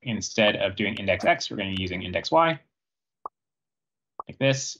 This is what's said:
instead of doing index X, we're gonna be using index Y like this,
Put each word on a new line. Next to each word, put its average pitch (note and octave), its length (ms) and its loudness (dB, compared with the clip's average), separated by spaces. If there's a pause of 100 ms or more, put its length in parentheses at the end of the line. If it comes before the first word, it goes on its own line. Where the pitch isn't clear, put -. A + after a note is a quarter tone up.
instead G#2+ 540 2
of G2 200 -2
doing G2+ 180 -2
index F#2+ 300 -2
X, - 260 2
we're - 60 -8
gonna G2 180 -4
be G2 80 -4
using F#2 200 -6
index F2+ 280 -6
Y E3 300 4 (1700)
like - 100 -14
this, C3+ 420 0